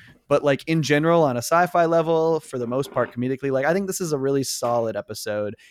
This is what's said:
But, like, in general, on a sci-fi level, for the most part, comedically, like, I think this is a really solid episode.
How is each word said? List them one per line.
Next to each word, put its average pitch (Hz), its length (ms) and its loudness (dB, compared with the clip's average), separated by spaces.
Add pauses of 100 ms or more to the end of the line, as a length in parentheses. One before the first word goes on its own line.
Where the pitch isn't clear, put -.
(280)
But, 143 160 2
like, 139 240 2
in 160 160 0
general, 156 400 4
on 131 120 2
a 120 60 -2
sci-fi 170 440 2
level, 160 520 2
for 135 200 -8
the 120 100 -4
most 131 240 -4
part, 120 200 -2
comedically, 127 380 -4
like, 131 160 0
I 160 60 2
think 190 160 -2
this 185 120 -8
is 165 120 -2
a 143 60 0
really 135 260 0
solid 117 500 -2
episode. 104 600 -6 (140)